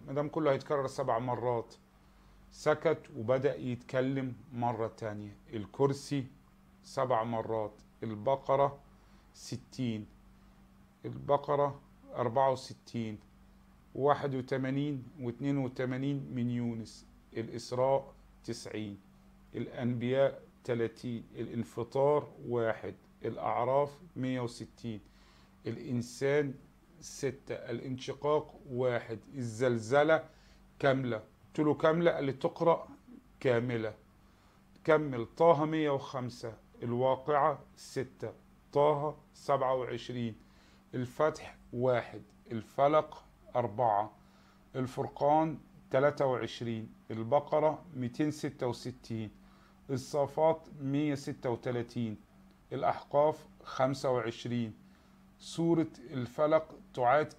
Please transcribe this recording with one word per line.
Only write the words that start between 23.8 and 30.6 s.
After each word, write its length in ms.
مية 260
وستين، 580
الإنسان 840
ستة، 560
الانشقاق 1000
واحد، 500
الزلزلة 880